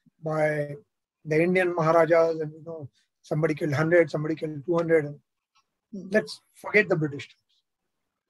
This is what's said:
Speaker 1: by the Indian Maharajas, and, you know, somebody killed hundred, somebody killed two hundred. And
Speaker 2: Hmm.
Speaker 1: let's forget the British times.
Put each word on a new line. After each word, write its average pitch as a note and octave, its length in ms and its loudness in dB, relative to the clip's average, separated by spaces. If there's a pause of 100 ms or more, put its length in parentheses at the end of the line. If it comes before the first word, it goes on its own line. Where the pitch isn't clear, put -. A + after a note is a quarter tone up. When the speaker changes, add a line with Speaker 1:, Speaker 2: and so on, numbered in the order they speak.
(240)
Speaker 1:
by D3+ 520 -2 (500)
the D3+ 160 2
Indian F3+ 320 2
Maharajas, E3 680 4
and, D3+ 100 -8
you D#3 140 -20
know, D#3+ 240 -14 (320)
somebody D#3 340 -2
killed D3+ 180 -4
hundred, D#3+ 380 2
somebody D#3 240 -4
killed D3+ 300 -10
two E3+ 120 0
hundred. D#3+ 280 2
And C#3+ 140 -12 (760)
Speaker 2:
Hmm. F#3+ 160 -14
Speaker 1:
let's - 320 -4 (140)
forget G3+ 320 0
the F3 80 0
British C#3+ 320 -6
times. - 360 -20 (680)